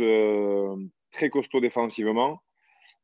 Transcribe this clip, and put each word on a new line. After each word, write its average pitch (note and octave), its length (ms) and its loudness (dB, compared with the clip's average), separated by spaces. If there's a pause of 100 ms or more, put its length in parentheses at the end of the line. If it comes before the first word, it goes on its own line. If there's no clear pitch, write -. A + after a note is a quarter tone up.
euh, G#2 720 2 (360)
très D3 200 -4
costaud C3+ 300 -2
défensivement. A#2 840 0 (600)